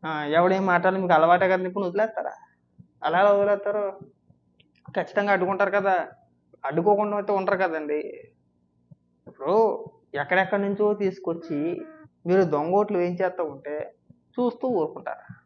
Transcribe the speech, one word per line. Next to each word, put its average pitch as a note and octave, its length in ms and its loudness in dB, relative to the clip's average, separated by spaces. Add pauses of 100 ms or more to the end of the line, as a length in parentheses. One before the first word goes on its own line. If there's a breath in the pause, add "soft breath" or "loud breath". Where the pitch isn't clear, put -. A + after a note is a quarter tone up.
ఆ, D3+ 180 -4
ఎవడేం F3+ 420 2
మాట్లాడాలి F#3 360 2
మీకు F3 120 2
అలవాటే F3 340 6
కదా, F#3 140 2
ఇప్పుడు F#3 220 -4
వదిలేస్తారా? G#3 460 -4 (720)
అలా E3 160 2
ఎలా G3+ 120 6
వదిలేస్తారు? G3+ 640 0 (920)
ఖచ్చితంగా G3+ 420 0
అడ్డుకుంటారు F#3+ 380 2
కదా, F#3+ 380 0 (560)
అడ్డుకోకుండా G3+ 520 2
అయితే G3+ 160 -2
ఉండరు G3 240 0
కదండి. D#3 720 -4 (960)
ఇప్పుడు F#3 580 0 (300)
ఎక్కడెక్కడి F#3 480 0
నుంచో G3+ 320 0
తీసుకొచ్చి E3+ 880 -4 (440)
మీరు F#3 160 4
దొంగ D#3 280 0
ఓట్లు G3+ 280 2
వేయించేస్తా F3+ 460 -2
ఉంటే D3 500 -8 (180)
చూస్తూ - 560 -4
ఊరుకుంటారు. - 680 -4 (120)